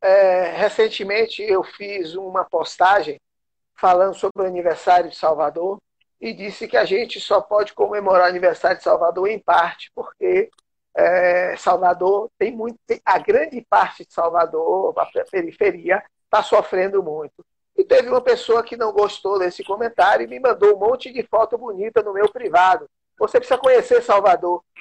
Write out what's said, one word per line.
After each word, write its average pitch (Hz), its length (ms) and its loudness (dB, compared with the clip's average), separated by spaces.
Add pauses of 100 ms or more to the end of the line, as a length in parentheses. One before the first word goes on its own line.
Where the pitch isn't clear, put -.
é, 190 500 2
recentemente 208 920 -2
eu 190 220 0
fiz 196 520 -12
uma 185 300 -6
postagem 160 760 0 (560)
falando 185 400 2
sobre 196 260 -6
o 190 40 -2
aniversário 175 640 0
de - 60 -18
Salvador 160 640 -4 (400)
e 226 140 -10
disse 196 340 -12
que 247 100 0
a 208 80 2
gente 190 340 -4
só 196 220 0
pode 208 320 -2
comemorar 196 520 2
o 180 40 2
aniversário 180 480 0
de - 60 -20
Salvador 175 440 0
em 214 100 -4
parte, - 560 -2
porque, - 560 -2 (460)
é, 180 600 2
Salvador 180 840 0
tem 220 120 -2
muito, 233 360 -10
tem, 233 180 -4
a 185 140 2
grande 254 500 0
parte 190 360 0
de - 80 -20
Salvador, 170 840 -2
a 170 80 0
pe-, - 240 -6
periferia, 175 720 -2 (260)
tá 208 120 2
sofrendo 196 640 0
muito. 151 420 -12 (300)
E 381 80 2
teve 494 260 4
uma 254 120 2
pessoa 233 420 2
que 254 120 -14
não 226 160 -4
gostou 202 460 -2
desse 180 260 -4
comentário 220 600 0
e 233 40 -8
me 254 120 -16
mandou 208 360 4
um 196 40 -4
monte 247 320 -2
de 240 120 -6
foto 220 340 -2
bonita 220 440 -4
no 208 120 -8
meu 208 180 2
privado. 180 580 2 (300)
"Você 214 200 0
precisa 247 200 0
conhecer 247 420 4
Salvador." 180 640 2 (180)